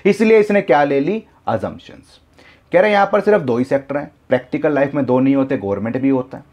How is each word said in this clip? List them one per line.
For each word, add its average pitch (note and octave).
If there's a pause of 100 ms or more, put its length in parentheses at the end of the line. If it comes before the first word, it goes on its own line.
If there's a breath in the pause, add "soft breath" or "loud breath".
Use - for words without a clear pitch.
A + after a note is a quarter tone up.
इसलिए A3
इसने G3+
क्या D3
ले C#3+
ली? G3 (260 soft breath)
Assumptions। F#2+ (520 soft breath)
कह E3+
रहे G#3
हैं G#3
यहाँ G3
पर G#3
सिर्फ G3+
दो B2
ही B2+
सेक्टर C#3
हैं, C#3+ (180)
प्रैक्टिकल D3
लाइफ C#3
में C#3+
दो B2+
नहीं C3+
होते, C3+
गवर्नमेंट G2
भी C3+
होता C3
है, B2+